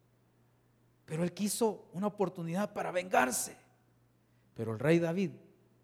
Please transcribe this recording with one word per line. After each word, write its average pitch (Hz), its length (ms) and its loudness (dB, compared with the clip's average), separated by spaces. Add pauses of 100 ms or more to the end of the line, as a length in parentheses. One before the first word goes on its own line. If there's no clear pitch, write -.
(1080)
Pero 160 160 -4
él 175 100 0
quiso 208 640 0
una 196 140 0
oportunidad 180 680 -2
para 160 160 -4
vengarse. 202 680 2 (1000)
Pero 113 180 -6
el 110 60 -6
rey 156 200 4
David 170 320 0 (540)